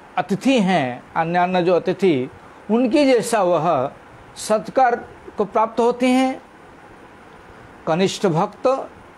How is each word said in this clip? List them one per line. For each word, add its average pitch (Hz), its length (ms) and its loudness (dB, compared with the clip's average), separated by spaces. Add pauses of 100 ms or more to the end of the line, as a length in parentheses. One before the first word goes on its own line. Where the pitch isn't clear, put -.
(180)
अतिथि 214 420 0
हैं, 151 560 -2
अन्य 165 220 -2
अन्य 180 240 0
जो 170 140 2
अतिथि, 160 540 0 (400)
उनके 247 360 2
जैसा 226 360 2
वह 160 500 0 (440)
सत्कार 240 600 0 (420)
को 214 60 0
प्राप्त 220 360 -2
होते 240 260 0
हैं। 254 360 0 (1400)
कनिष्ठ 180 400 0
भक्त 208 640 -2 (280)